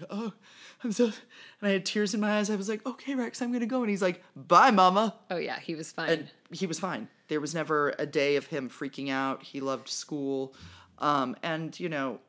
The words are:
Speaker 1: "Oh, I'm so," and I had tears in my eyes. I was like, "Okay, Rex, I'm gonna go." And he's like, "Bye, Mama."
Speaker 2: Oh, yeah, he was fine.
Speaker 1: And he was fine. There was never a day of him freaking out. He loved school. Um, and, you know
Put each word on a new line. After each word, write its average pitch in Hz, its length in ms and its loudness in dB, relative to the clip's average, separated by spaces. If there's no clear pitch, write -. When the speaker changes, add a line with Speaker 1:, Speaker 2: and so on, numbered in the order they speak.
Speaker 1:
"Oh, 208 220 -6
I'm 240 80 -2
so," 240 140 4
and 214 80 0
I 202 60 2
had 196 160 0
tears 208 280 0
in 220 80 -2
my 208 160 2
eyes. 208 120 0
I 220 60 0
was 196 140 -4
like, 214 160 -6
"Okay, 269 300 -8
Rex, 247 260 -4
I'm 240 100 -2
gonna 240 140 0
go." 254 160 0
And 226 80 0
he's 202 140 0
like, 180 200 0
"Bye, 175 360 8
Mama." 196 440 6
Speaker 2:
Oh, 180 60 -2
yeah, 151 220 -6
he 170 160 -8
was 160 160 -10
fine. 165 180 -4
Speaker 1:
And 160 220 -2
he 185 160 -4
was 160 120 -6
fine. 143 280 -6
There 151 140 -2
was 147 140 -6
never 151 420 0
a 156 80 -2
day 143 300 2
of 135 100 -2
him 131 240 -6
freaking 139 400 -8
out. 135 340 -2
He - 180 -12
loved 135 280 -4
school. 135 640 -6
Um, 139 420 0
and, 160 380 -6
you 175 100 -6
know 135 400 -4